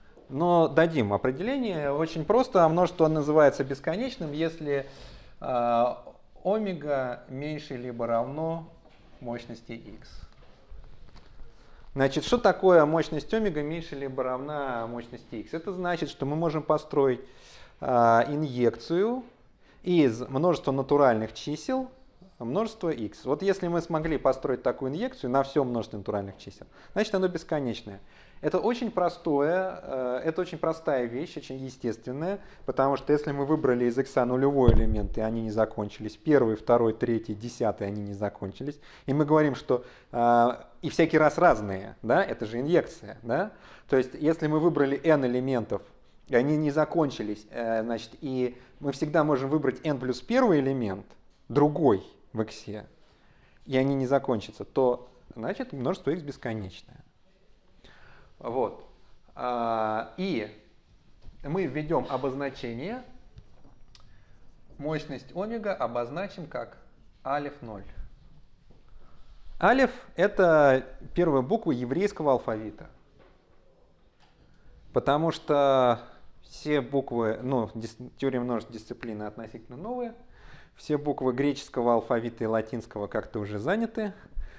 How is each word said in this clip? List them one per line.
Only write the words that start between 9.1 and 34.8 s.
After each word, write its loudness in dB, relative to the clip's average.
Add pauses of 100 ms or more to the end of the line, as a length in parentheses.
мощности -12
x. -16 (1900)
Значит, 2
что 2
такое 6
мощность -2
омега 0
меньше -8
либо -6
равна -4
мощности -12
x? -10
Это -6
значит, -2
что -6
мы -2
можем -2
построить, 2 (600)
а, 6
инъекцию 0 (600)
из 4
множества 0
натуральных 4
чисел, -6 (480)
множества -4
x. -6
Вот -2
если 0
мы 0
смогли -2
построить 0
такую -2
инъекцию -6
на 4
все 0
множество -4
натуральных -6
чисел, -18 (280)
значит, 0
оно 2
бесконечное. -4 (420)
Это 0
очень 0
простое, 0
э, -4
это -2
очень -6
простая 0
вещь, -6
очень -10
естественная, -6 (260)
потому 2
что 0
если 2
мы -2
выбрали 4
из 2
x -2
нулевой 6
элемент, 4